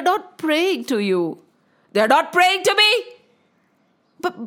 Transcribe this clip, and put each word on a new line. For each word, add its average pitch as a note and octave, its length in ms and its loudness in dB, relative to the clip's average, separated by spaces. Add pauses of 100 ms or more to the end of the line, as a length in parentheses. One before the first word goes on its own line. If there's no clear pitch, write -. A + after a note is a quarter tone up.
are D#4 100 0
not G4 180 -4 (160)
praying D#4 480 -2
to A#3 140 -2
you." F#3 160 0 (680)
"They G#3 160 2
are B3 80 4
not D#4+ 200 0
praying F#4 320 2
to G4+ 140 0
me?" G#4+ 80 4 (1400)
"But, F4 200 -10